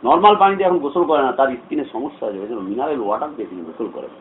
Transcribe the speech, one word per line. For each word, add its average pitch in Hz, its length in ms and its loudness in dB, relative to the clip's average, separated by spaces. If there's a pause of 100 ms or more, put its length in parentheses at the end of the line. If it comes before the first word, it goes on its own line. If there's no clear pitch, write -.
নরমাল 180 300 6
পানি 196 200 4
দিয়ে 190 120 0
এখন 175 120 2
গোসল 143 240 0
করে 147 200 2
না, 131 80 2
তার 135 160 2
স্কিনের 131 440 -4
সমস্যা 123 360 -8
হয়ে 104 60 -6
যাবে, 98 140 -8
এই 113 40 -8
জন্য 98 180 -8
মিনারেল 135 320 -2
ওয়াটার 113 340 -4
দিয়ে 104 140 -8
তিনি 90 120 -12
গোসল 82 320 -10
করেন। - 160 -12 (120)